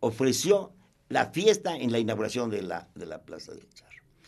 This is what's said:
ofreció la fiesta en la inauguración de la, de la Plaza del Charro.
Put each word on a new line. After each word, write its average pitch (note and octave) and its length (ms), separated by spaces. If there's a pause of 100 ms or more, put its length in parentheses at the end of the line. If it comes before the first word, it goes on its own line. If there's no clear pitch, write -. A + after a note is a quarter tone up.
ofreció C3 720 (360)
la C3 180
fiesta F#3 500
en B2 160
la A#2 60
inauguración A2 500
de G2+ 140
la, E2+ 320
de F2 120
la D#2 160
Plaza D#2+ 300
del - 180
Charro. - 200 (380)